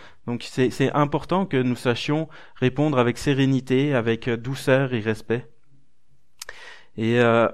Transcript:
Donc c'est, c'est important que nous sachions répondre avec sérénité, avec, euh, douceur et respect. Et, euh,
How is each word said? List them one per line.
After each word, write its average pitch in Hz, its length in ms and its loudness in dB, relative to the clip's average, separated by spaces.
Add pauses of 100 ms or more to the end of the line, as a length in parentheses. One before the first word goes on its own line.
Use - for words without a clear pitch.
(260)
Donc 120 160 -6
c'est, 127 280 0
c'est 131 220 0
important 151 540 0
que 143 100 -4
nous 127 200 0
sachions 147 520 -2 (280)
répondre 131 420 0
avec 120 180 2
sérénité, 135 800 0
avec, 113 320 -2
euh, 117 100 0
douceur 131 560 0
et 117 80 -2
respect. 110 480 -4 (1500)
Et, 113 240 2
euh, 117 340 4